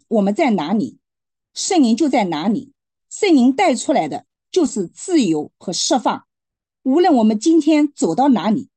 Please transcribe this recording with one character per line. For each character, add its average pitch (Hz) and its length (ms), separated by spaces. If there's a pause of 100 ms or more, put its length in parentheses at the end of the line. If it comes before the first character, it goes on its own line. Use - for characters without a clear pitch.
我 220 160
们 196 100
在 254 200
哪 170 200
里， - 280 (520)
圣 359 300
灵 233 140
就 311 120
在 247 180
哪 160 200
里， 202 260 (360)
圣 381 260
灵 262 180
带 302 220
出 233 180
来 180 140
的 127 180 (280)
就 359 120
是 202 220
自 320 380
由 160 340
和 - 140
释 262 260
放。 208 280 (580)
无 269 160
论 370 160
我 226 80
们 220 140
今 330 220
天 302 320
走 170 220
到 262 140
哪 208 220
里， - 260